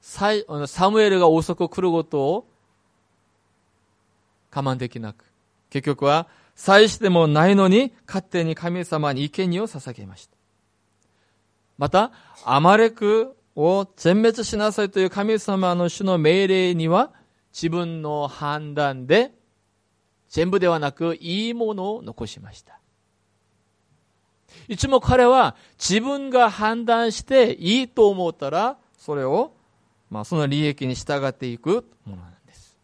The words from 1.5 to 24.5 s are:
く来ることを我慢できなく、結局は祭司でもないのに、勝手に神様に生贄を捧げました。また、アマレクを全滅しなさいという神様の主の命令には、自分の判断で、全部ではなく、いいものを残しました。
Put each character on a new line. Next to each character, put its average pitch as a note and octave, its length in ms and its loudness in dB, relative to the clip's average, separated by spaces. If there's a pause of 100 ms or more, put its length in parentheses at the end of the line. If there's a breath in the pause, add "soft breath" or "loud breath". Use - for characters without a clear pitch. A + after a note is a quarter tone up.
く F3 120 -2
来 - 120 -8
る F3+ 100 0
こ E3 140 0
と D3+ 160 -4
を E3 280 -2 (2000)
我 C#3+ 80 -4
慢 C3 140 -2
で B2+ 120 -8
き A#2+ 120 -14
な G#2+ 120 -12
く、 - 120 -20 (460)
結 C3+ 160 -6
局 C#3+ 180 -4
は D3+ 240 2 (260 soft breath)
祭 G#3 340 6
司 - 120 -6
で A3 80 0
も E3+ 180 4
な D3+ 220 4
い G3+ 80 4
の G3 120 4
に、 A#3 240 2 (140)
勝 F#3+ 180 -8
手 F3 200 -4
に D#3+ 100 -4
神 F3 300 -8
様 D3+ 280 -4
に C#3 180 -4
生 F#3+ 160 -4
贄 F3 140 -2
を A3 60 -6
捧 C3+ 280 -14
げ G2+ 120 -18
ま F#2+ 100 -20
し - 100 -20
た。 - 100 -20 (1400)
ま C#3+ 100 -2
た、 G#3 240 2 (320 loud breath)
ア C3 160 2
マ F3+ 160 6
レ A3+ 140 4
ク A3+ 440 -2 (220)
を F#3+ 400 0
全 F3+ 220 2
滅 A3+ 260 2
し G#3 140 -6
な G#3+ 120 0
さ G#3 140 -2
い F#3+ 60 -4
と G3 100 -2
い F#3 60 2
う F3 40 -2
神 G#3 280 -2
様 F#3+ 360 -2
の F3 140 0
主 G3 160 -8
の F#3 140 0
命 F3 280 4
令 F#3 280 2
に D#3+ 140 -2
は、 G#3 240 2 (400 soft breath)
自 - 160 -6
分 E3 320 -6
の D3 280 -6
判 D3 460 -8
断 C3+ 340 -4
で、 A3 240 2 (960)
全 E3+ 220 -2
部 F#3+ 100 0
で F3+ 80 2
は E3+ 100 0
な C#3+ 140 -4
く、 E3 240 -4
い F#3+ 320 -6
い A#3 60 -6
も A3+ 200 -4
の G3+ 220 -8
を A#3+ 60 -16
残 - 240 -12
し - 120 -16
ま G2+ 140 -20
し - 100 -20
た。 - 160 -20 (1900 soft breath)